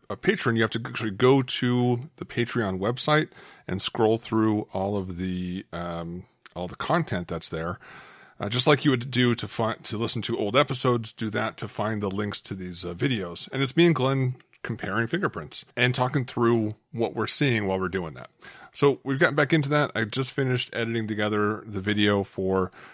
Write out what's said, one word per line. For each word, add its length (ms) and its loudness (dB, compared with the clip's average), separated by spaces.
a 60 -6
patron, 400 0
you 60 4
have 100 2
to 120 -4
actually 280 -4
go 280 6
to 760 0
the 100 -12
Patreon 520 -2
website 500 2
and 140 -2
scroll 380 2
through 440 2
all 260 -2
of 180 -6
the, 560 -4
um, 520 -8
all 140 -6
the 80 -12
content 520 -2
that's 200 -6
there. 300 -6
Uh, 120 -4
just 160 0
like 180 4
you 60 4
would 200 0
do 260 4
to 120 -6
find, 360 -4
to 120 -6
listen 260 -2
to 140 -4
old 200 0
episodes, 560 2
do 180 -6
that 260 -4
to 120 -8
find 340 -2
the 80 -2
links 320 -4
to 120 -8
these, 300 -10
uh, 80 -6
videos. 600 -4
And 100 -2
it's 140 -2
me 100 8
and 80 6
Glenn 420 0
comparing 440 -4
fingerprints 580 -4
and 180 2
talking 300 0
through 500 2
what 240 -2
we're 120 -2
seeing 400 0
while 140 0
we're 80 -2
doing 260 -4
that. 140 -16
So 320 4
we've 160 -2
gotten 160 4
back 160 2
into 160 2
that. 260 2
I 100 0
just 280 -4
finished 400 0
editing 340 -2
together 580 0
the 160 -6
video 440 4
for, 480 0